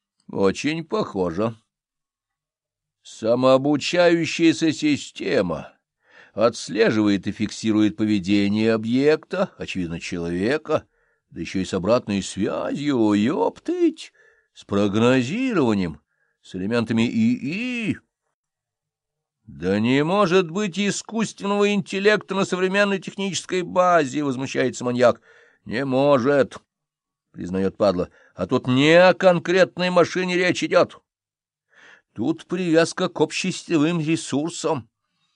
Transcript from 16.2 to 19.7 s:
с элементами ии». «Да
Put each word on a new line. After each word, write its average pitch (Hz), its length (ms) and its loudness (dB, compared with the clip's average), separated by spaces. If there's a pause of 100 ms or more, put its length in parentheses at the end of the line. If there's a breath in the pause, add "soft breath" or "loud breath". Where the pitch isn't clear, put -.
с - 140 -18
элементами 113 480 -2
ии». 156 960 -2 (1500)
«Да 92 340 -2